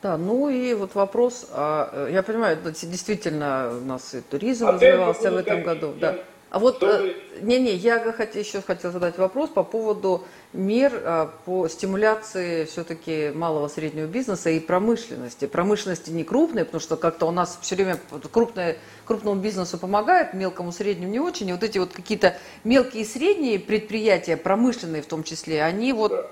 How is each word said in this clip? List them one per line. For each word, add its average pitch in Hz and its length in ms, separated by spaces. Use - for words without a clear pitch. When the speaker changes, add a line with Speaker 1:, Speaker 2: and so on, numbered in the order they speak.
Speaker 1:
Да, 180 160
ну 233 320
и 254 240
вот 196 220
вопрос, 233 580
а, 143 560
э, - 40
я 190 100
понимаю, 214 340
это 165 140
де-, 160 160
действительно 151 920
у 127 60
нас 131 300
и 120 60
туризм 226 460
Speaker 2:
А - 120
темпы 480 80
Speaker 1:
развивался - 320
в - 140
Speaker 2:
будут 185 140
Speaker 1:
этом 165 160
Speaker 2:
такие, 165 120
Speaker 1:
году, 156 240
Speaker 2:
я 151 140
Speaker 1:
да. - 40
А 185 80
вот, 247 180
Speaker 2:
чтобы - 160
Speaker 1:
э, 180 40
не-не, 247 320
я 226 260
г-, 233 140
хот-, 220 260
ещё 202 260
хотела 180 280
задать 175 240
вопрос 214 320
по 196 140
поводу 196 600
мер, 226 380
а, 160 260
по 180 220
стимуляции 190 1000
всё-таки 160 680
малого 156 320
среднего 156 400
бизнеса 196 420
и 160 100
промышленности. 160 880
Промышленности 185 640
не 165 120
крупной, 240 400
потому 160 180
что - 140
как-то 165 320
у 165 40
нас 175 300
всё - 140
время 190 220
вот 147 220
крупное, 202 460
крупному 208 360
бизнесу 185 360
помогает, 226 560
мелкому, 185 380
среднему 190 400
не 226 80
очень. 302 300
И - 20
вот 180 120
эти 220 140
вот 180 140
какие-то 185 440
мелкие 240 400
и - 20
средние 269 540
предприятия, 208 760
промышленные 190 640
в 143 60
том 156 160
числе, 160 380
они 196 320
вот 220 180